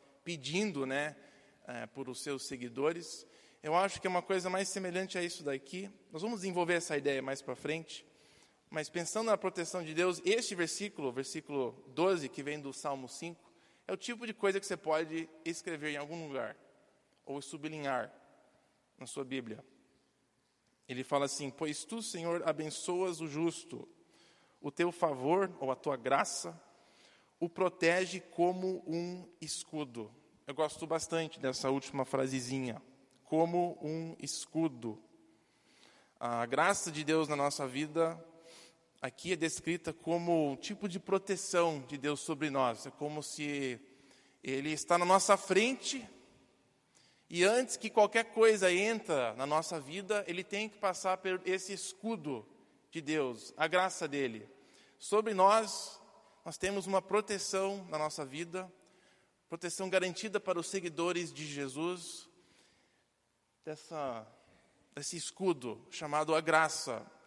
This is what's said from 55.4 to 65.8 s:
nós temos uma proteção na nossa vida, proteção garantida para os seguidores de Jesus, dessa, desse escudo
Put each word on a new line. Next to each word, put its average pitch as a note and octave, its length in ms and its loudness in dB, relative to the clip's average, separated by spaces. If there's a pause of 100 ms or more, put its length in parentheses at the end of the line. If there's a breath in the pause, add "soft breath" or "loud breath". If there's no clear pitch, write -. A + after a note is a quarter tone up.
nós E3 120 -10
temos F#3+ 300 0
uma F#3+ 140 4
proteção G3 880 0
na D#3 80 -2
nossa D3+ 280 -2
vida, E3+ 460 -8 (800 soft breath)
proteção F3 400 -4
garantida F#3 500 0
para F3+ 180 -2
os E3 100 -4
seguidores E3+ 640 -2
de D3+ 120 -10
Jesus, D3 840 -6 (1400 soft breath)
dessa, D3 600 -6 (720 soft breath)
desse C#3+ 220 -6
escudo D3 720 -2